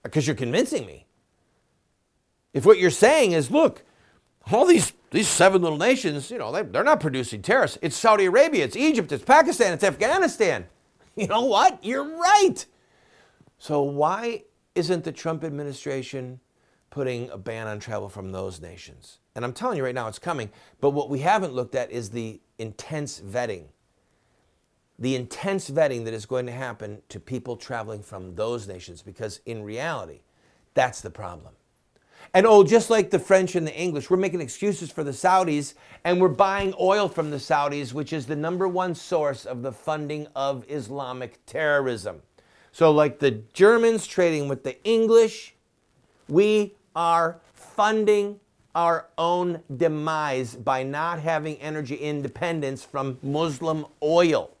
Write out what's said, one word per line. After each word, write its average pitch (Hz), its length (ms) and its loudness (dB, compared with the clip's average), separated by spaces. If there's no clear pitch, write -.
'Cause 147 160 0
you're 147 80 -2
convincing 139 500 -2
me. 78 200 -20
If 127 100 -2
what 196 140 10
you're 180 120 6
saying 247 420 6
is, 147 180 0
"Look, 285 340 2
all 233 140 4
these, 330 300 6
these 196 180 0
seven 196 320 6
little 160 160 0
nations, 175 540 0
you 240 80 -10
know, 117 120 -6
they, 185 120 -4
they're 127 200 -2
not 277 160 4
producing 127 440 -4
terrorists. 214 400 2
It's 165 120 -4
Saudi 214 300 4
Arabia, 233 400 4
it's 117 100 -6
Egypt, 240 380 0
it's 135 100 -6
Pakistan, 254 520 4
it's 151 100 0
Afghanistan." 208 840 0
<laughs> - 240 -20
You 202 120 -4
know 220 160 0
what? 254 420 2
You're 285 320 -6
right. 381 480 4
So 147 240 -2
why 180 640 -2
isn't 170 300 -2
the 160 80 -8
Trump 160 320 -6
administration 135 960 -10
putting 127 400 -6
a - 80 -14
ban 113 300 -10
on 104 140 -8
travel 101 280 -8
from 98 240 -12
those 92 300 -10
nations? 85 560 -20
And 117 100 -8
I'm 123 80 -6
telling 226 240 -4
you 135 80 -2
right 127 100 -6
now, 117 140 -6
it's 104 100 -12
coming. 135 320 -8
But 143 100 4
what 143 200 -6
we 139 80 -4
haven't 180 340 0
looked 127 220 -8
at 123 160 -4
is 113 200 -8
the 113 300 -10
intense 139 640 -12
vetting. 101 440 -8
The 131 160 -4
intense 180 560 -8
vetting 139 360 -2
that 113 80 -8
is 107 100 -12
going 127 220 -6
to 120 60 -12
happen 110 580 -12
to - 100 -14
people 123 360 -10
traveling 110 460 -12
from 92 320 -16
those 110 320 -6
nations, 90 360 -16
because 95 420 -14
in 113 180 -12
reality, 110 600 -10
that's 123 280 0
the - 80 -12
problem. 85 440 -16
And 190 120 6
oh, 208 180 10
just 220 260 4
like 220 200 2
the 196 100 2
French 190 340 2
and 165 100 0
the 151 100 -8
English, 160 360 -6
we're 185 60 4
making 180 240 -2
excuses 160 500 -6
for 156 140 -8
the 139 80 -6
Saudis, 170 600 0
and 180 180 0
we're 185 80 6
buying 190 520 0
oil 196 280 2
from 156 220 -4
the 147 60 -6
Saudis, 143 560 -2
which 143 200 -8
is 143 140 -6
the 151 80 -6
number 175 320 -2
one 180 300 -2
source 147 500 -4
of 120 160 -10
the 135 80 -6
funding 151 640 -8
of 135 340 -4
Islamic 127 800 -10
terrorism. 127 760 -2
So 165 180 6
like 151 300 2
the 113 220 2
Germans 226 540 6
trading 160 420 0
with 139 160 -6
the 131 180 -10
English, 226 720 4
we 208 460 2
are 170 440 0
funding 208 880 0
our 170 320 0
own 175 460 -2
demise 151 800 -2
by 131 280 -2
not 156 380 -6
having 156 360 -4
energy 151 380 -8
independence 143 880 -6
from 135 380 -8
Muslim 151 640 -4
oil 156 480 2